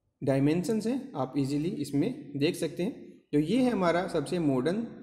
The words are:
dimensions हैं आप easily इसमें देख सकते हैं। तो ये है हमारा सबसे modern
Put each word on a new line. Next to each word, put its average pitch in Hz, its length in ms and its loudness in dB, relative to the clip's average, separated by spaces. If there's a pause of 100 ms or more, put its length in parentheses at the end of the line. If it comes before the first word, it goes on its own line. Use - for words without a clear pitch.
(220)
dimensions 165 640 2
हैं 247 280 -4
आप 135 220 -4
easily 147 320 0 (120)
इसमें 139 580 -2
देख 170 160 2
सकते 170 280 -4
हैं। - 260 -6 (240)
तो 147 60 4
ये 165 180 2
है 254 140 4
हमारा 180 380 2
सबसे 175 320 -2
modern 151 440 2 (180)